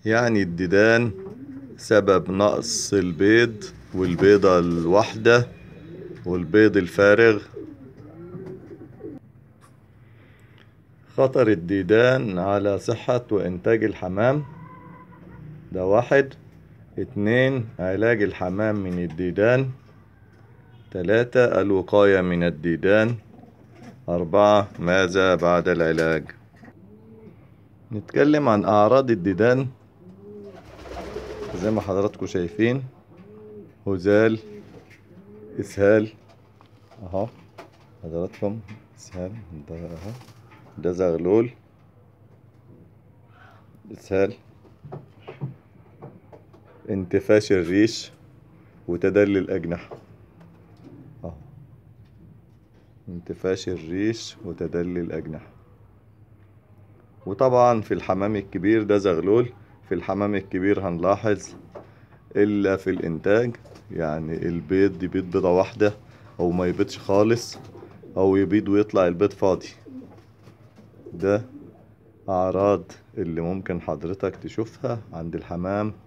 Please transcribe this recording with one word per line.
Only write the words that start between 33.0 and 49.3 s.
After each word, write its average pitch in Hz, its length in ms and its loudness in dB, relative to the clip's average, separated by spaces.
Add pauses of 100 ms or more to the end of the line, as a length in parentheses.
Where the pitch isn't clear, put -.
هزال، 101 520 2 (1200)
إسهال. 104 480 2 (960)
أهو 95 240 -6 (800)
حضراتكم، 101 560 -8 (380)
إسهال 92 340 -12 (360)
ده 82 80 -14
أهو، 85 360 -14 (680)
ده 90 140 -2
زغلول، 90 580 2 (2500)
إسهال، 98 420 -2 (2500)
انتفاش 98 640 2
الريش 95 580 2 (800)
وتدلي 98 500 2